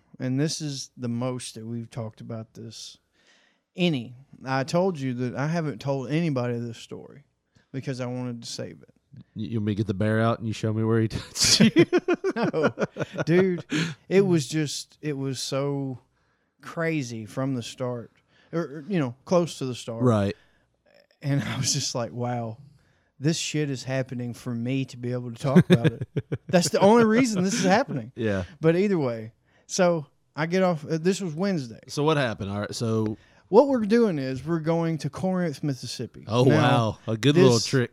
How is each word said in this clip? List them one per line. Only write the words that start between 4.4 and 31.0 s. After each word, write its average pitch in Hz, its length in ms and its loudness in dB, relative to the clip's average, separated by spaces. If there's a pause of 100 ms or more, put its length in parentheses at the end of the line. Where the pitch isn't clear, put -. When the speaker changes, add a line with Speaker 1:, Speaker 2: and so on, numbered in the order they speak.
Speaker 1:
I 131 200 -2
told 175 360 -2
you 131 140 -4
that 123 220 -4
I 131 100 -2
haven't 156 340 -4
told 135 300 -4
anybody 131 480 0
this 120 220 -8
story - 440 -18 (480)
because 131 300 -6
I 123 60 -6
wanted 123 340 -8
to 120 80 -14
save 110 320 -12
it. - 80 -20 (460)
Speaker 2:
You, 107 120 -6
you 113 120 -2
want 104 80 -2
me 107 60 2
to - 20 -4
get 101 120 0
the 104 60 0
bear 107 280 2
out 113 180 2
and 113 80 -6
you 107 60 -2
show 110 200 -2
me 110 120 0
where 113 160 4
he 113 60 2
<laughs> - 20 -4
touched - 500 0
you? 226 320 6
Speaker 1:
<laughs> 359 40 4 (380)
No, 233 400 0 (520)
dude. 180 400 2 (420)
It 196 180 4
was 170 220 2
just, - 540 -4
it 147 160 -4
was 135 240 -6
so 139 580 -4 (640)
crazy 139 640 -4
from 135 300 -4
the 117 80 -4
start, 123 460 -8 (440)
or, 165 80 -2
or, 143 260 -10
you 190 120 0
know, 123 160 -2 (100)
close 175 320 2
to 135 80 -6
the 123 100 -6
start. 113 280 -8
Speaker 2:
Right. 104 320 4 (840)
Speaker 1:
And 139 220 0
I 113 140 -6
was 123 160 -2
just - 200 -4
like, 113 200 -6
"Wow, 120 440 -4 (600)
this 156 180 0
shit 151 320 -2
is 123 140 -6
happening 123 500 -4
for 120 220 -8
me 127 300 -2
to 127 120 -14
be 120 140 -6
able 123 220 -6
to - 80 -14
talk 139 280 6
about 117 180 4
it." 113 200 -6 (200)
Speaker 2:
<laughs> - 200 -8
Speaker 1:
That's 175 220 2
the 196 100 0
only 220 240 8
reason 220 400 2
this 190 100 0
is - 120 0
happening. 180 500 0
Speaker 2:
Yeah. 101 280 0 (180)
Speaker 1:
But 165 160 4
either 196 200 2
way, 117 360 -4 (340)
so 175 380 2 (280)
I 151 120 -4
get 185 180 2
off. 160 260 0
Uh, 160 80 0
this 185 220 0